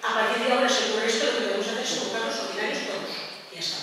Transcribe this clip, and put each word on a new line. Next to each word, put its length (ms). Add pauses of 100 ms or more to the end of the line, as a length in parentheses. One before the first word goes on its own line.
a 40
partir 360
de 80
ahora 160
se 200
ocurre 200
esto, 160
lo 120
que 160
podemos 160
hacer 160
es 160
convocar 280
los 200
ordinarios 400
todos, 240
y 440
ya 40
está. 220